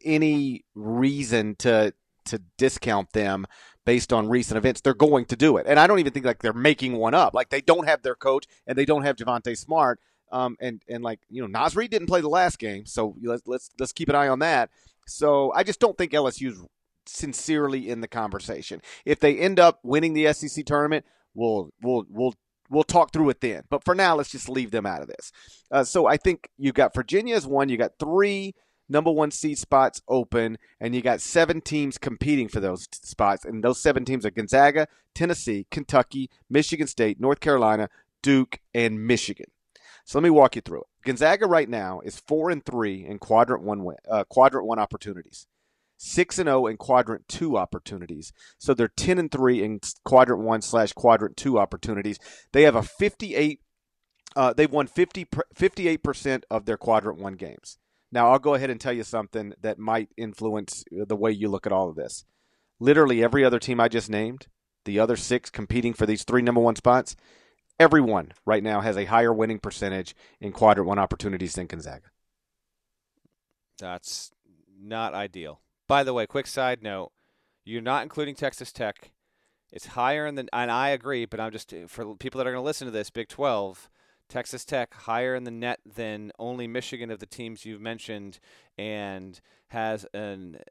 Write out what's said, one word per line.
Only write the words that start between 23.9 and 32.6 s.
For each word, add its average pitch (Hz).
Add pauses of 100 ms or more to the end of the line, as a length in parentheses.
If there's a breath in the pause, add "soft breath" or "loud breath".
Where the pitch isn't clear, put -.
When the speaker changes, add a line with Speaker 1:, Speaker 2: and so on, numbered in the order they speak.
Speaker 1:
now, 180
let's 147
just -
leave 127
them 104
out 82
of 69
this. - (380 soft breath)
Uh, 135
so 151
I 139
think 175
you've 139
got 131
Virginia 202
as 170
one, 139
you 123
got 113
three 196 (340)
number 156
one 151
seed 147
spots -
open, 117 (220 soft breath)
and 117
you 123
got 113
seven 165
teams 147
competing 131
for 107